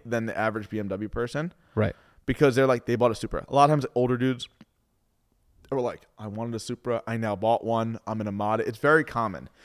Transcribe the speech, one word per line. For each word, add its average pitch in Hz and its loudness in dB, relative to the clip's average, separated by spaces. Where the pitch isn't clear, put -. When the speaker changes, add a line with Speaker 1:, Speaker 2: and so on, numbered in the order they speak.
Speaker 1:
than 113 -2
the 113 -6
average 107 -2
B 110 -6
M 101 -6
W 98 -6
person. 131 -6
Speaker 2:
Right. 107 2
Speaker 1:
Because 135 4
they're 135 6
like, 123 2
they 117 2
bought 117 4
a - -2
Supra. - -6
A - -6
lot 139 8
of 147 6
times 143 2
older 123 2
dudes 127 -2
were 139 -2
like, 113 -4
"I 110 -12
wanted 113 -8
a 113 -4
Supra. 120 -4
I 113 -4
now 110 -2
bought 110 2
one. 113 -2
I'm 110 -6
gonna 107 -4
mod 104 0
it." - -2
It's 113 -8
very 151 4
common. 101 -6